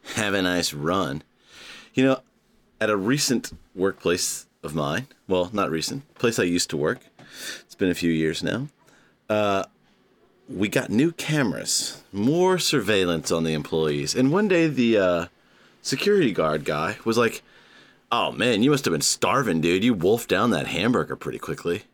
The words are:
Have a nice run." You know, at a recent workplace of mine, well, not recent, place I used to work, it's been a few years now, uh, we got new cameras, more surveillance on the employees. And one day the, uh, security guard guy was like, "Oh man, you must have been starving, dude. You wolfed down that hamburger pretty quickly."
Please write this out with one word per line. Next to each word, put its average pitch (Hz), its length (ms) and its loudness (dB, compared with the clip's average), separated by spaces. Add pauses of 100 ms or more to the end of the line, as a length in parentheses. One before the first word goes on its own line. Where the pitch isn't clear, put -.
(160)
Have 104 180 0
a 98 80 2
nice 87 320 0
run." 76 500 -2 (680)
You 131 120 4
know, 131 160 2 (580)
at 107 100 0
a 107 80 2
recent 120 540 0 (240)
workplace - 720 -2 (160)
of 76 100 -10
mine, 80 340 -4 (200)
well, 90 260 0
not 98 160 0
recent, 82 460 -6
place 117 240 0
I 107 40 4
used 87 280 0
to 80 60 -4
work, 82 220 -2 (640)
it's - 140 -20
been 95 140 0
a 85 60 0
few 85 160 0
years 80 300 0
now, 127 260 -4 (600)
uh, 104 380 0 (840)
we 98 220 -2
got 131 200 -2
new 139 220 2
cameras, - 1000 -4
more 165 460 2
surveillance 95 760 0
on 82 120 2
the 80 100 0
employees. 76 600 -2
And 131 160 2
one 208 160 2
day 170 200 2
the, 120 300 2
uh, 87 280 2 (560)
security 180 500 0
guard 78 320 0
guy 80 420 -2
was 113 120 2
like, 117 240 0 (680)
"Oh 98 200 0
man, 104 320 2
you 139 80 4
must 143 140 0
have 92 60 2
been 73 100 0
starving, 98 600 0
dude. 90 220 2
You 123 100 4
wolfed 101 360 0
down 107 220 2
that 69 160 0
hamburger 87 480 -2
pretty 60 240 -10
quickly." 85 440 -6 (100)